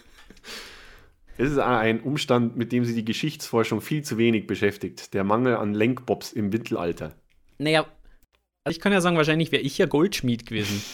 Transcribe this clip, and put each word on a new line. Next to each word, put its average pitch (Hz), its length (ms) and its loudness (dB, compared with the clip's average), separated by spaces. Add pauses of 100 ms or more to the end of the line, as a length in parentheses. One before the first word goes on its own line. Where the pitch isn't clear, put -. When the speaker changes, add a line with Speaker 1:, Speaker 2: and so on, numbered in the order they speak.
(1400)
Speaker 1:
Das 131 120 0
ist 143 80 -2
auch 113 80 2
ein 113 340 2
Umstand, 123 560 0
mit 120 160 -2
dem 123 120 2
sich 117 100 -2
die 113 100 -2
Geschichtsforschung 113 760 -2
viel 151 220 -4
zu 117 160 -4
wenig 113 280 4
beschäftigt. - 680 -2
Der 98 100 0
Mangel 117 320 2
an 104 160 -2
Lenkbobs 113 600 0
im 104 180 -2
Mittelalter. 87 640 -4 (440)
Speaker 2:
Naja, 156 280 2 (800)
also 170 120 -4
ich - 40 -14
kann 202 120 2
ja 196 80 4
sagen, 170 160 4
wahrscheinlich 156 340 2
wäre 131 120 2
ich - 160 -4
ja 190 80 4
Goldschmied 143 580 0
gewesen. 104 380 -4 (120)